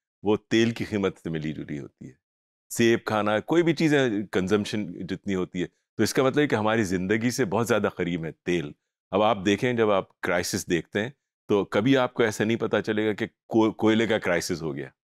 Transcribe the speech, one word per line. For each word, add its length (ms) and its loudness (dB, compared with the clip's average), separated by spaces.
वो 120 2
तेल 360 0
की 120 -8
कीमत 340 -2
से 120 -10
मिली 220 -6
जुली 240 -10
होती 300 -16
है। 120 -20
सेब 380 2
खाना, 320 0
कोई 220 2
भी 100 2
चीज़ 240 2
है, 260 0
कंजम्पशन 720 -2
जितनी 420 -8
होती 260 -4
है, 60 -4
तो 360 -8
इसका 220 2
मतलब 160 2
है 60 2
कि 100 0
हमारी 260 2
ज़िंदगी 480 -2
से 140 -2
बहुत 220 0
ज़्यादा 220 2
करीब 360 -4
है 80 -8
तेल। 280 -2
अब 100 2
आप 140 2
देखें, 400 0
जब 140 4
आप 200 0
क्राइसिस 460 -2
देखते 320 -2
हैं, 140 -6
तो 160 2
कभी 300 2
आपको 300 2
ऐसा 200 0
नहीं 120 0
पता 240 0
चलेगा 320 0
कि 140 -6
को-, 480 0
कोयले 320 2
का 120 2
क्राइसिस 440 -2
हो 100 -6
गया, 200 -12